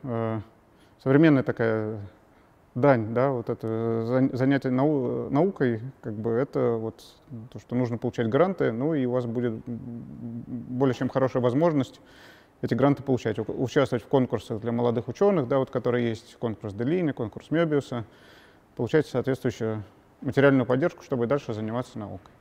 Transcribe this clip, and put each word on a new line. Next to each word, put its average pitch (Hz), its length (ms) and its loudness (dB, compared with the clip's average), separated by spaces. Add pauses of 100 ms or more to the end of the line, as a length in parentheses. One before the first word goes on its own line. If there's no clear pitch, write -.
э, 113 360 -2 (640)
современная 139 400 6
такая 110 560 -2 (760)
дань, 120 380 4
да, 131 180 2
вот 123 180 -4
это 113 560 -2
зан-, 127 300 2
занятие 131 360 2
нау-, 127 580 0
наукой, 139 520 0 (200)
как 117 120 -8
бы 110 180 -4
это 123 480 0
вот 110 240 -10 (480)
то, 107 80 -14
что - 160 -8
нужно 120 220 0
получать 117 320 -2
гранты, 147 420 2
ну 131 220 -2
и 135 120 0
у 120 60 -2
вас 123 140 -2
будет, 117 280 -2 (140)
м, 117 800 -12
более 127 480 0
чем 127 140 -2
хорошая 127 320 2
возможность 139 580 2 (640)
эти 127 120 0
гранты 131 300 2
получать, 117 360 -2
у-, 107 60 -2 (180)
участвовать 127 400 0
в - 40 -20
конкурсах 120 540 0
для 117 100 -4
молодых 120 360 0
ученых, 175 400 2
да, 139 120 0
вот 131 100 -2
который 123 400 0
есть, - 300 -10
конкурс 107 340 -6
Делини, 143 380 -2
конкурс - 400 -8
Мебиуса, 147 540 0 (720)
получать 143 320 2
соответствующую 113 760 -2 (380)
материальную 135 440 4
поддержку, 131 380 0
чтобы 120 240 -2
дальше 139 260 -2
заниматься 110 460 -6
наукой. 98 420 -12